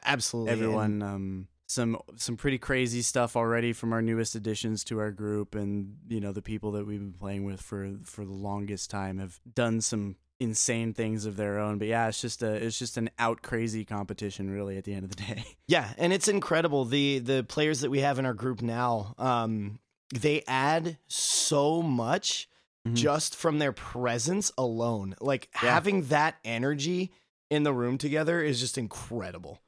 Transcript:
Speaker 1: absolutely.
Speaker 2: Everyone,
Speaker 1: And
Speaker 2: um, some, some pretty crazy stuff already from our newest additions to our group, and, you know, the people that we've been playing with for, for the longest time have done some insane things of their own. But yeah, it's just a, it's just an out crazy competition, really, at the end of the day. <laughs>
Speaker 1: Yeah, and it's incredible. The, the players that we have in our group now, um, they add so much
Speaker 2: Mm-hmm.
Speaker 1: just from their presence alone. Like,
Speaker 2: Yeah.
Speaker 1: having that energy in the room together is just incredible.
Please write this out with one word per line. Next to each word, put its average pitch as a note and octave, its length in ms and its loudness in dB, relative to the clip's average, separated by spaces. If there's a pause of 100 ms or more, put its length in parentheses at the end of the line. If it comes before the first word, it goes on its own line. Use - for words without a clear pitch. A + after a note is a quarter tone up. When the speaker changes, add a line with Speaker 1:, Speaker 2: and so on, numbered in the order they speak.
Speaker 1:
absolutely. A#2 480 0
Speaker 2:
Everyone, A2 320 2
Speaker 1:
And G#2 180 2
Speaker 2:
um, F#2+ 460 -4 (200)
some, A#2 300 0 (180)
some A#2 200 -4
pretty C3+ 220 0
crazy B2 440 2
stuff A#2+ 340 0
already A#2 360 2
from A2+ 200 -2
our A2+ 100 2
newest A2+ 320 0
additions A2 500 -2
to A2+ 160 -4
our G#2+ 100 0
group, G#2 440 -4
and, G2+ 420 -4 (120)
you A2+ 120 -2
know, G2+ 120 -4
the G2 100 -6
people G#2 300 -4
that G#2 140 -4
we've G#2 140 -6
been G2+ 120 -8
playing G2 320 -6
with G2 160 -6
for, G2 300 -6 (140)
for - 200 -12
the G2 80 -10
longest G2+ 580 -6
time F#2+ 280 -4
have F#2+ 220 -10 (140)
done A2+ 260 2
some G2+ 360 -2 (220)
insane A2+ 540 0
things A2 320 -2
of G#2 140 -4
their G#2 200 0
own. G#2 200 0
But G#2 100 0
yeah, A2+ 200 2
it's G#2+ 120 -4
just A#2 220 -6
a, A2 100 0
it's A2 260 -2
just B2 200 -6
an A2+ 100 0 (100)
out A#2 240 2
crazy A2+ 440 -2
competition, G2+ 640 -6
really, G2 260 -4
at F#2+ 80 -8
the G2+ 80 -6
end G2 120 -6
of F#2 60 -8
the G2 120 -10
day. G#2+ 280 -8
<laughs> - 60 -20 (120)
Speaker 1:
Yeah, D3+ 200 4 (100)
and F3 140 4
it's F#3+ 160 2
incredible. E3 560 2
The, C#3 340 2
the C3 240 2
players D3+ 380 0
that C3+ 100 0
we C#3 100 2
have C#3 200 2
in C3 60 2
our B2 80 2
group A#2 280 -2
now, A#2 560 0
um, A2+ 640 0 (340)
they D3 320 2
add D3+ 520 2 (100)
so D3+ 720 4
much C3+ 640 0 (380)
Speaker 2:
Mm-hmm. A#2 80 0
Speaker 1:
just D3 400 2
from D3+ 240 2
their C#3+ 140 4
presence B2 840 0
alone. A2+ 640 0
Like, C3+ 340 0
Speaker 2:
Yeah. A#2+ 200 4
Speaker 1:
having F#3 280 4
that D3 420 2
energy C#3+ 640 0 (400)
in D3+ 140 4
the D3 80 4
room B2 260 2
together D#3 420 2
is C#3+ 200 2
just B2+ 180 -2
incredible. G2 880 -8